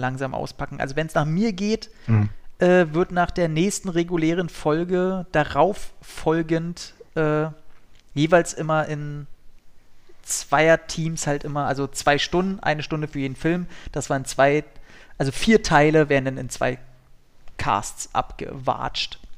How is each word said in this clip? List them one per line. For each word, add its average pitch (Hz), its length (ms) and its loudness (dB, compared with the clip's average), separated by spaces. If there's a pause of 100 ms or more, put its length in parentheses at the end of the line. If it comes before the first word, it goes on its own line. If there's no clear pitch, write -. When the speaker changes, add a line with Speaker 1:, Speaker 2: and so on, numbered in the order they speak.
Speaker 1:
langsam 131 320 -4
auspacken. 139 480 -8
Also 135 160 -4
wenn's 156 180 -4
nach 156 80 4
mir 185 300 2
geht, 208 360 -2 (180)
Speaker 2:
Mhm. 107 200 4 (320)
Speaker 1:
äh, 180 340 6
wird 175 200 0
nach 175 180 2
der 175 160 0
nächsten 170 400 0
regulären 170 600 0
Folge 180 840 -2
darauf 151 720 0
folgend, 165 920 -2 (220)
äh, 151 300 2 (680)
jeweils 165 400 4
immer 156 340 0
in 147 400 -8 (960)
Zweierteams 160 1040 2
halt 143 180 -2
immer, 143 220 -4
also 135 200 -2
zwei - 300 2
Stunden, 190 440 -2
eine 151 220 -2
Stunde 151 240 -4
für 147 120 -8
jeden 135 160 -4
Film, 175 320 -2 (240)
das - 180 -4
waren 135 160 -2
zwei, 143 380 4 (540)
also 135 140 0
vier 220 320 6
Teile 156 460 6
werden 139 160 2
dann 135 120 -4
in 131 120 -8
zwei 127 300 -4 (760)
Casts - 560 -2
abgewatscht. - 1080 -6 (180)